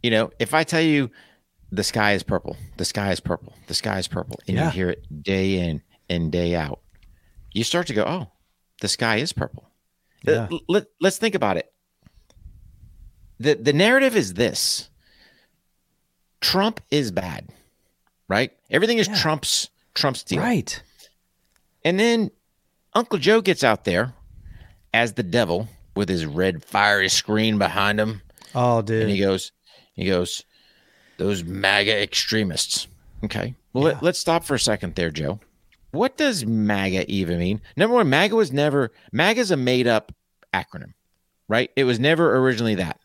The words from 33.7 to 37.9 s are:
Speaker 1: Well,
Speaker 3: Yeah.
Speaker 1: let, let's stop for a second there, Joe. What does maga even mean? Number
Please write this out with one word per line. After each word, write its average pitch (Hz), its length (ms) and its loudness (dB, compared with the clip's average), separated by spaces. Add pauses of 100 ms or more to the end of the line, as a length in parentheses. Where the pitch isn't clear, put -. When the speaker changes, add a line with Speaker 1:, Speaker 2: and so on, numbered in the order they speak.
Speaker 1:
Well, 131 120 0
Speaker 3:
Yeah. 165 80 4
Speaker 1:
let, 139 100 -6
let's 175 160 0
stop 165 240 0
for 143 120 -2
a 113 40 0
second 101 360 -2
there, 85 160 -2
Joe. 76 280 -4 (520)
What 233 260 -2
does 226 280 0
maga 104 640 0
even 87 300 -2
mean? 92 220 -2 (160)
Number 220 180 2